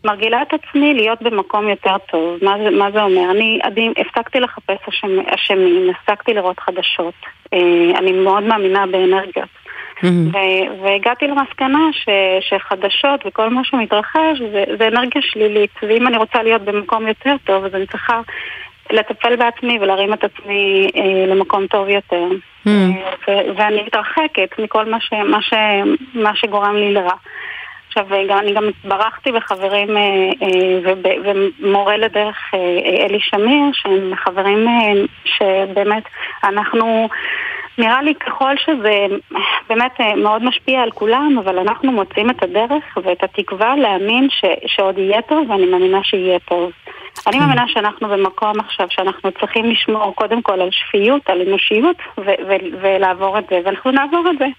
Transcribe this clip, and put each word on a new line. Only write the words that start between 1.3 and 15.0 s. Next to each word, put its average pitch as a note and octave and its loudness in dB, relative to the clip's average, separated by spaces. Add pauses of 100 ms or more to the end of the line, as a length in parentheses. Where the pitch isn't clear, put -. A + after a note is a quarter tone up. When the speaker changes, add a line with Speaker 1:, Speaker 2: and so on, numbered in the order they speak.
Speaker 1:
יותר G3 0
טוב. E3+ -4
מה G3 2
זה, G#3+ 2
מה G3+ 2
זה G#3+ 0
אומר? F#3 2
אני, A3 0
אני A3+ 0
הפסקתי - -2
לחפש G#3 -4 (120)
אשמ-, F#3+ -2
אשמים, F#3 2
הפסקתי G#3 -2
לראות F#3 -2
חדשות. F3 -4 (400)
אה, F3+ 2 (380)
אני F#3 2
מאוד F#3+ 2
מאמינה G3+ 2
באנרגיות. F#3 0 (540)
Speaker 2:
מהמם. F3 4
Speaker 1:
ו-, F#3+ 0
והגעתי G3+ 0
למסקנה C#4 2
ש-, - -4 (320)
שחדשות G3 -2
וכל A3 -2
מה B3 0
שמתרחש C4 0 (120)
זה, G3+ 0 (160)
זה A3+ 4
אנרגיה B3 0